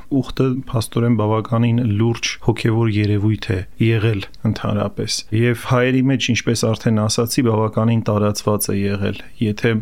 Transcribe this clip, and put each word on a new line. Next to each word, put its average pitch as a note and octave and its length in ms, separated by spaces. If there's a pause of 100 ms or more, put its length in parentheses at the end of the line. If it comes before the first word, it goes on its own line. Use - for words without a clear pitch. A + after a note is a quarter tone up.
(200)
ուխտը - 260 (240)
փաստորեն A#2 480
բավականին A2+ 720
լուրջ A2+ 400 (160)
հոգևոր A2+ 480
երևույթ G#2 560
է F#2+ 80 (220)
եղել A2+ 440 (160)
ընդհանրապես։ G#2 800 (160)
Եվ A#2 340
հայերի C3 380
մեջ, C3+ 240
ինչպես A#2 340
արդեն A2 400
ասացի, A#2 400
բավականին A2 640
տարածված G#2 640
է G2+ 80
եղել։ G2+ 420 (180)
Եթե A2+ 440